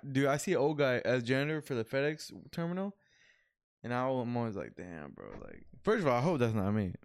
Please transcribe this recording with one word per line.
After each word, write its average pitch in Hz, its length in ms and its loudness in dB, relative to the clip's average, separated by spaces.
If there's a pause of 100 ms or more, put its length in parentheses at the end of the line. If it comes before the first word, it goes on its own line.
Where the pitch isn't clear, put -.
(100)
dude, 135 160 2
I 139 100 2
see 180 160 0
an 143 60 4
old 147 200 2
guy 131 260 2
as 123 200 2
janitor 143 360 0
for 139 140 -6
the 113 100 0
FedEx 143 480 -2 (200)
terminal, 180 440 -4 (840)
and 117 100 -4
I, 127 140 0
I'm 123 300 0
always 113 200 -2
like, 62 200 -8
"Damn, 80 360 -12
bro." 50 180 -14 (100)
Like, - 260 -16 (160)
first 214 200 2
of 147 60 4
all, 120 80 6
I 120 40 4
hope 160 180 4
that's 117 160 4
not 101 180 2
me. 101 200 2 (120)